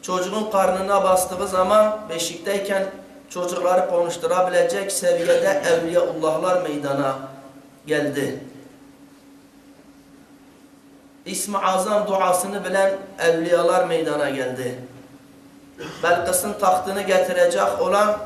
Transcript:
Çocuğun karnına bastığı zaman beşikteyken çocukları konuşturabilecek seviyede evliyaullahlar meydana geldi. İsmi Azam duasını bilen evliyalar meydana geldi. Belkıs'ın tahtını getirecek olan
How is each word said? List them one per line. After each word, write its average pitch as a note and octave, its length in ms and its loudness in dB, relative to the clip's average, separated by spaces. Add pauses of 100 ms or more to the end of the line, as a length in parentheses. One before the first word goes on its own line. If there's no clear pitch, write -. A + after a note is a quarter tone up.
Çocuğun G3 480 -4
karnına F#3+ 540 2
bastığı F#3 440 2
zaman G#3+ 500 4 (120)
beşikteyken G3 760 -4 (440)
çocukları F3+ 600 0
konuşturabilecek F3 1000 0
seviyede F3 680 2 (100)
evliyaullahlar E3 880 0
meydana C#3 560 -2 (680)
geldi. C#3+ 580 -2 (2750)
İsmi - 340 -6
Azam G3+ 480 0
duasını F#3+ 580 0
bilen G3 300 2 (240)
evliyalar E3+ 680 2
meydana D3+ 440 0
geldi. B2+ 440 -4 (1300)
Belkıs'ın F3+ 500 0
tahtını G3 500 0
getirecek F3+ 800 2
olan G3 460 2